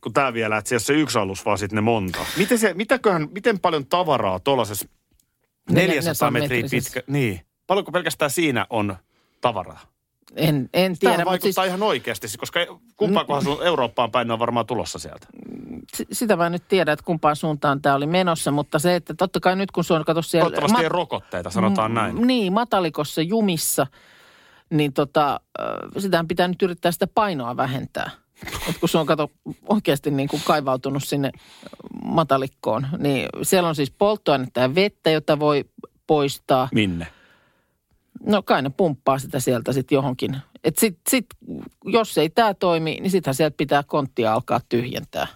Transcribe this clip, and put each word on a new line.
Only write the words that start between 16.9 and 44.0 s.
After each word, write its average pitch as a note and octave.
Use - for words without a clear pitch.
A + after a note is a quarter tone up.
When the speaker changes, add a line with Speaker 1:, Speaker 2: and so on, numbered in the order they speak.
Speaker 2:
että D3+
kumpaan D#3
suuntaan D3
tää C#3+
oli C#3+
menossa, E3+
mutta C#3+
se, F3+
että E3+
totta F3+
kai F#3
nyt G3
kun F3+
se F#3
on, D#3
kato E3
siellä E3
Speaker 1:
Toivottavasti E3
Speaker 2:
mat-, E3
Speaker 1:
ei D#3+
rokotteita, B2+
sanotaan A2
Speaker 2:
m-, A#2
Speaker 1:
näin. A#2
Speaker 2:
niin, A3
matalikossa F3+
jumissa, E3+
niin D3+
tota, C#3+
ö, -
sitähän E3+
pitää F3
nyt F3+
yrittää F3
sitä F#3
painoa C#3+
vähentää. C3
Et E3+
kun E3
se -
on, D#3+
kato, D3+
oikeasti D#3+
niin C#3
kuin D3+
kaivautunut C#3
sinne C#3+
matalikkoon, C3+
niin C3+
siellä F3
on D#3
siis C#3+
polttoainetta D3+
ja C3
vettä, F#3+
jota D#3
voi D3
poistaa. C#3
Speaker 1:
Minne? F2+
Speaker 2:
No G#3
kai F#3
ne C3
pumppaa C#3
sitä C3+
sieltä B2
sit C3
johonkin. C3+
Et -
sit, G#3+
sit, B3+
jos A3
ei D#3
tää A3
toimi, E3
niin F#3+
sittenhän E3
sieltä D3+
pitää C#3+
konttia C3